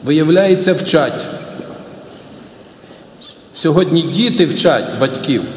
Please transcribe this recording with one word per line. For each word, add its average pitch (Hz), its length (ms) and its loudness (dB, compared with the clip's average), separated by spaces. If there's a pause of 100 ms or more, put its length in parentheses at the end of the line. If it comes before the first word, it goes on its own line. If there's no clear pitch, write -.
Виявляється, 180 680 4
вчать. - 540 0 (2250)
Сьогодні 165 480 2
діти 180 440 0
вчать 131 380 0 (160)
батьків. 131 420 -2 (140)